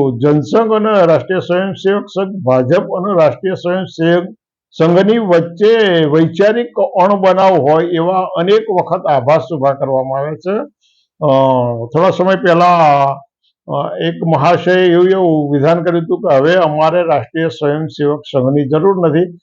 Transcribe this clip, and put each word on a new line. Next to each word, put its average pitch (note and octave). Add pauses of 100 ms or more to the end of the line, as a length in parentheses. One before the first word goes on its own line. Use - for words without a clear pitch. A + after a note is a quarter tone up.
(180)
જનસંઘ D3+
અને G#3
રાષ્ટ્રીય E3
સ્વયંસેવક F#3+
સંઘ, F#3+
ભાજપ B2+
અને F#3
રાષ્ટ્રીય F3+
સ્વયંસેવક F3 (540)
સંઘની F#3+
વચ્ચે F3+
વૈચારિક F3+
અણબનાવ F#3+
હોય D#3
એવા F3 (180)
અનેક G#3
વખત F3+
આભાસ C#3+ (120)
ઉભા C#3
કરવામાં C3+
આવે D3+
છે. F#3 (640)
અ, D3+ (640)
થોડા F3
સમય F#3
પહેલા, E3+ (640)
અ, C#3+
એક E3 (220)
મહાશયે F3
એવું, F3
એવું D#3+
વિધાન D#3+
કર્યું E3+
હતું F3
કે E3+
હવે D3+
અમારે D#3+
રાષ્ટ્રીય D#3+
સ્વયંસેવક D3
સંઘની C#3
જરૂર F3
નથી, E3+